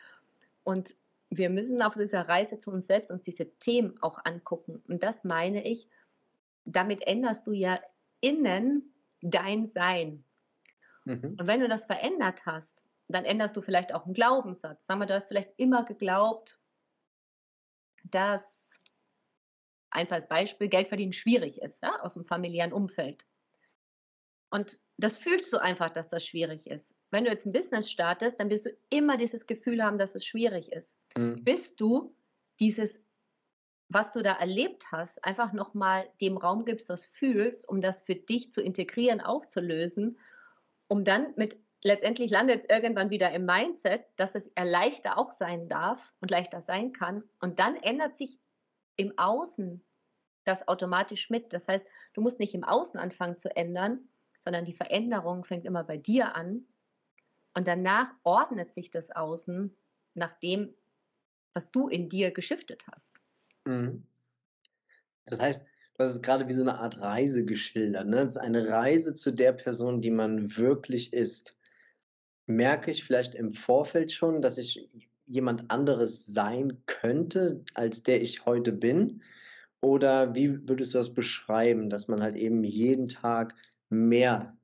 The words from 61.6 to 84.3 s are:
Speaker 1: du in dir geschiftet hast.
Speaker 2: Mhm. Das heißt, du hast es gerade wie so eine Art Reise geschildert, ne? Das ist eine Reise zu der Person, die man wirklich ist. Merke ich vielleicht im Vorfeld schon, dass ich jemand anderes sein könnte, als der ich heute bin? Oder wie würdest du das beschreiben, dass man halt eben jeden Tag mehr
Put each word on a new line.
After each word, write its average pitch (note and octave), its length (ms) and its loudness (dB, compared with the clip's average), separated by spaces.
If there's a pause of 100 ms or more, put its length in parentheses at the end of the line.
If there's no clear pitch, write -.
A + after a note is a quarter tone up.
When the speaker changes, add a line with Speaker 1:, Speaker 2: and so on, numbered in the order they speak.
Speaker 1:
du C4 180 0
in F3 180 -2
dir F#3 240 0
geschiftet - 580 -8
hast. - 260 -20 (500)
Speaker 2:
Mhm. B2 400 -4 (1200)
Das A#2 140 -6
heißt, C#3 260 0
du - 380 -6
hast B2+ 80 2
es B2 100 -6
gerade C3 260 2
wie B2+ 60 -2
so C3 80 2
eine B2 160 2
Art A#2 240 -6
Reise A#2+ 440 0
geschildert, G#2 640 -2
ne? A2 100 2
Das C3 160 2
ist C3 40 -8
eine A2+ 320 0
Reise D3 460 4
zu - 160 -2
der B2+ 200 6
Person, B2 500 -2
die A2+ 100 0
man A2 440 0
wirklich B2 580 2
ist. - 440 -4 (880)
Merke C3+ 460 2
ich - 120 -6
vielleicht B2 320 0
im A2+ 160 -4
Vorfeld D3 640 2
schon, D#3+ 280 2
dass B2 160 2
ich - 300 -6 (380)
jemand A#2+ 460 0
anderes B2 540 2
sein A2+ 600 0
könnte, E3 880 0
als A2+ 300 -2
der B2+ 180 4
ich - 240 -4
heute A#2+ 260 2
bin? A#2+ 520 2 (580)
Oder C3+ 540 6
wie C#3 340 2
würdest C3 240 0
du B2+ 60 4
das A#2+ 140 0
beschreiben, A2+ 760 2
dass G2+ 180 -4
man G#2+ 140 0
halt G#2+ 140 0
eben A2+ 280 2
jeden A#2+ 460 2
Tag A#2 460 -2 (340)
mehr A#2 760 4